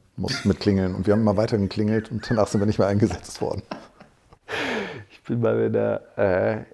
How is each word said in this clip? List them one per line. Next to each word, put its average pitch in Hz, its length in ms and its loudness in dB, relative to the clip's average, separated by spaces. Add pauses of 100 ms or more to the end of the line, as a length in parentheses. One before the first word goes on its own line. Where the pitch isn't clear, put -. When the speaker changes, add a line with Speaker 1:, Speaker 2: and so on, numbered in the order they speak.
(160)
Speaker 1:
muss - 300 -6
mit 98 140 2
Klingeln. 95 360 2
Und 90 100 -4
wir 104 80 4
haben 110 80 4
immer 104 160 2
weiter 113 200 2
geklingelt 107 540 0
und 110 180 -8
danach 110 180 4
sind 107 140 0
wir 101 40 2
nicht 107 140 2
mehr 98 80 4
eingesetzt - 540 0
worden. - 200 -4 (1500)
Speaker 2:
Ich - 120 -20
bin 120 180 -2
mal 113 280 2
wieder, 110 320 0 (160)
äh, 104 460 0 (100)